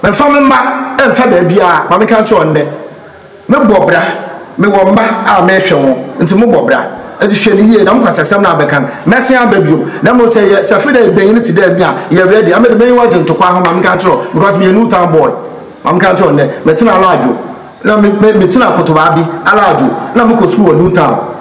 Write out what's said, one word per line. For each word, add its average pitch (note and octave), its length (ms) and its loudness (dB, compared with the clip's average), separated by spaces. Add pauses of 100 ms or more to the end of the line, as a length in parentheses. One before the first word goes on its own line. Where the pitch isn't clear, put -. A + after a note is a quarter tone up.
Me D4+ 60 0
mfa D4 220 0
me C#4+ 60 2
mma, - 600 -2
ɛmfa B3 300 0
baabi F3 300 2
a, F3 320 0
ma F3+ 80 2
me G#3+ 80 0
nka A3 160 2
nkyerɛ G#3 180 2
o D#3 40 0
nnɛ. D3+ 220 0 (800)
Me C4 80 2
bɔ G3+ 320 2
bra, E3 140 0 (540)
me G3+ 120 0
wɔ G3 180 2
mma A3 160 2 (240)
a F#3+ 180 2
me F#3+ 100 2
hwɛ F#3+ 180 0
wɔn, C3+ 240 0 (240)
nti E3+ 160 0
mo A#3 100 2
bɔ F#3 220 0
bra. C3 180 -2 (340)
Ɛti G#3 140 0
hwɛ G#3+ 200 0
ne G3+ 80 2 (100)
yie, G3+ 120 4
na G3 100 2
mo B3 100 2
kwasasɛm E3 360 -2
na F3 160 0
abɛka D3 240 -2
no. C#3+ 80 -4 (180)
Mɛsen B3+ 300 2
aba G#3+ 240 2
bio, D3+ 260 0 (160)
na A3 100 0
mo A#3+ 140 2
sɛ A3 220 2
yɛ, G3 120 2
sɛ - 200 0
firi C#4+ 140 -2
dɛ G#3+ 200 2
bɛn G3 200 2
ne A#3 60 2
ti A3+ 120 -4
dɛ F3 240 2
mi F3+ 60 0
a, D3 120 0 (160)
yɛ F#3 180 2
ready. G#3+ 240 2
Ame A3 120 2
de A#3 100 2
me A3+ 120 2
nwa A#3+ 220 2
gye F#3 100 0
ntokwa E3 280 -2
ho, F3+ 140 0
ma E3+ 120 -2
me F3+ 80 -2
nka F3+ 160 0
nkyerɛ E3+ 140 0
o, - 220 -2
because G3 260 0
me F#3+ 80 2
yɛ F#3 60 2
New A3+ 180 2
Town F3 220 0
boy. - 180 2 (540)
Ma D3+ 80 -2
me F#3 80 0
nka F#3 140 2
nkyerɛ F#3 80 -2
o D#3 80 2
nnɛ, - 360 -2
me D#3+ 60 2
tena A3 260 2
Alaadwo, F3+ 400 0 (460)
na G#3+ 120 0
me, G3+ 140 2
me, G3+ 220 2
me F#3+ 140 2
tena A#3 300 0
Kotoba D#3+ 380 0
bi, E3 80 0 (260)
Alaadwo, G3+ 680 -2
na A#3 80 2
me A3+ 100 2
kɔ G3 140 0
school F3 240 2
wɔ D3 60 2
New F3 140 2
Town. C3+ 360 -2 (120)